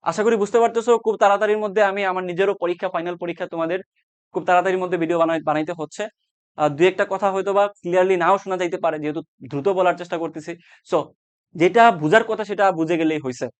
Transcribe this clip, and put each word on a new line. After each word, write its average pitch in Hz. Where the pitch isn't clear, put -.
আশা 202
করি 233
বুঝতে 208
পারতেছো। 233
খুব 208
তাড়াতাড়ির 208
মধ্যে 208
আমি 196
আমার 185
নিজেরও 185
পরীক্ষা, 175
ফাইনাল 175
পরীক্ষা, 170
তোমাদের 165
খুব 190
তাড়াতাড়ির 180
মধ্যে 180
ভিডিও 165
বানাই-, 165
বানাইতে 156
হচ্ছে। 165
আহ, 151
দু 143
একটা 190
কথা 190
হয়তো 190
বা 202
ক্লিয়ারলি 185
নাও 175
শোনা 190
যাইতে 175
পারে, 156
যেহেতু 151
দ্রুত 143
বলার 180
চেষ্টা 175
করতেছি। 160
So 156
যেটা 202
বুঝার 170
কথা 214
সেটা 196
বুঝে 160
গেলেই 156
হইছে। 131